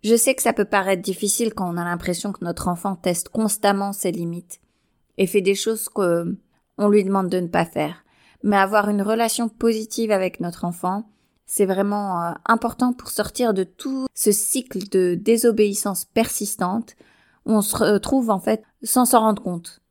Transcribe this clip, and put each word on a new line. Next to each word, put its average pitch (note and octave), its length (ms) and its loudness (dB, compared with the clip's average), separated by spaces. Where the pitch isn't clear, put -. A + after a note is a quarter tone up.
Je A3 120 4
sais B3+ 180 2
que C4 80 -4
ça A#3 120 2
peut G#3 120 0
paraître F#3+ 360 0
difficile G#3 520 -2
quand F3+ 180 -4
on E3+ 60 -4
a F3 60 -4
l'impression F3 480 -4
que - 120 -10
notre E3+ 260 -4
enfant F3+ 260 -4
teste F3 340 -2
constamment G3+ 640 0
ses G3 180 -2
limites E3+ 480 -8
et F#3+ 100 2
fait G3+ 140 2
des G3 140 2
choses A3 340 -4
que F3 480 0
on G#3 120 2
lui G#3 140 6
demande F#3+ 260 0
de F3+ 100 0
ne F3+ 80 -4
pas E3+ 180 2
faire. D3+ 380 -6
Mais G3+ 160 2
avoir G#3 320 4
une G3+ 140 0
relation A3+ 460 0
positive A3 600 -2
avec F#3+ 300 0
notre F3 260 -6
enfant, F3+ 420 -4
c'est - 220 2
vraiment, G3 560 -2
euh, E3+ 80 -4
important A#3 480 0
pour - 160 -12
sortir - 440 -2
de F#3+ 100 0
tout C4 520 -6
ce - 160 2
cycle G3+ 580 -4
de F3+ 240 2
désobéissance G#3 920 2
persistante G#3+ 920 -2
où G#3+ 60 0
on G#3+ 100 4
se - 140 -2
retrouve A3 560 2
en F#3+ 80 2
fait A3 240 -2
sans B3 240 2
s'en A#3+ 140 6
rendre A3 240 2
compte. E3+ 480 -8